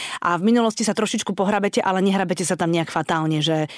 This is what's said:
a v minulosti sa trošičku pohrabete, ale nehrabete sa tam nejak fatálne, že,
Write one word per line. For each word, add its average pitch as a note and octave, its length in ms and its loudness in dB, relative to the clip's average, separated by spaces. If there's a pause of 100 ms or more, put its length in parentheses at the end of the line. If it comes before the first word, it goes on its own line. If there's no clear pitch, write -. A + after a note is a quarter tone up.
(200)
a F3 180 0
v E3+ 80 -4
minulosti A3+ 400 2
sa G#3 80 0
trošičku G#3+ 400 -2
pohrabete, G3+ 480 0
ale F#3+ 180 2
nehrabete F#3 460 0
sa F#3 80 0
tam E3 160 0
nejak E3 240 0
fatálne, D#3+ 480 0
že, D#3 240 0 (120)